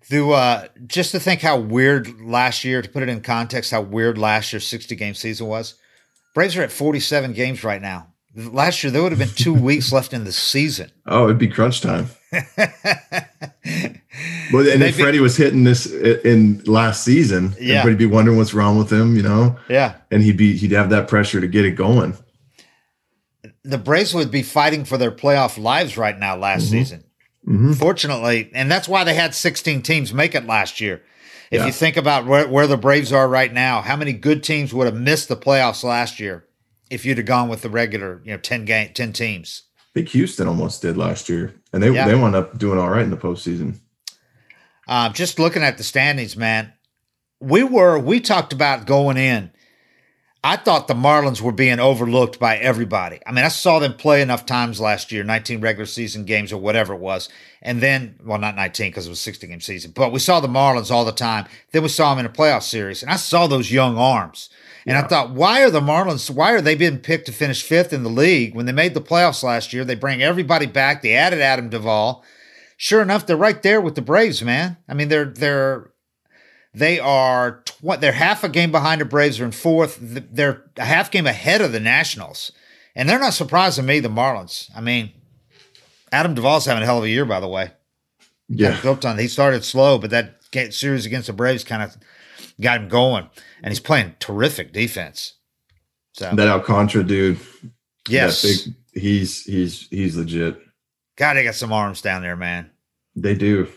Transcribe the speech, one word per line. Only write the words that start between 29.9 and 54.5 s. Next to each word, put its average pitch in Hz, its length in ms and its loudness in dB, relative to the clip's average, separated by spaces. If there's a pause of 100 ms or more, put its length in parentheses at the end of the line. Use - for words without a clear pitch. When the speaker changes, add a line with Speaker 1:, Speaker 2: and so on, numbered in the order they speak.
Speaker 1:
make 156 220 0
it 123 120 -2
last 107 340 -2
year. 98 220 -6 (480)
If 117 100 0
Speaker 2:
Yeah. 117 60 0
Speaker 1:
you 131 60 -2
think 160 240 0
about 143 300 0
where, 139 220 4
where 143 180 4
the 139 100 2
Braves 135 360 2
are 131 160 4
right 131 240 2
now, 123 280 0
how 123 160 -2
many 147 160 -4
good 143 300 0
teams 143 320 -4
would 127 120 0
have 110 100 -2
missed 143 320 0
the 123 80 -4
playoffs 131 480 0
last 120 360 -4
year 95 240 -10 (460)
if 120 160 -8
you'd 131 120 0
have 110 80 -6
gone 123 220 2
with 113 140 -8
the 110 80 -8
regular, 104 540 -4
you 110 80 -12
know, 95 60 -10
ten 117 260 -6
game, 107 300 -2
ten 117 180 -6
teams? 101 500 -8 (320)
Speaker 2:
I 165 60 -2
think 170 100 -4
Houston 127 380 0
almost 87 340 -4
did 85 140 -4
last 87 320 -4
year, 85 260 -6 (180)
and 92 100 -2
they, 117 80 6
Speaker 1:
Yeah. 127 180 2
Speaker 2:
they 107 60 6
wound 117 200 4
up - 240 -2
doing 98 200 0
all 90 120 0
right 110 140 2
in 95 60 -2
the 90 60 -2
postseason. 87 600 -6 (1080)
Speaker 1:
Uh, 120 240 0
just 170 280 -6
looking 165 240 0
at 135 160 0
the 110 60 -10
standings, 135 520 -2
man, 110 360 -2 (680)
we 147 220 2
were, 190 360 4
we 175 220 0
talked 185 320 0
about 135 340 -2
going 139 300 2
in. 123 340 0 (920)
I 160 140 0
thought 180 320 0
the 131 60 0
Marlins 139 480 2
were 120 100 -2
being 123 280 0
overlooked 123 580 2
by 113 180 0
everybody. 104 720 -2
I 120 60 -10
mean, 127 120 2
I 160 40 2
saw 160 320 2
them 135 140 -2
play 143 280 2
enough 123 240 -2
times 120 340 -4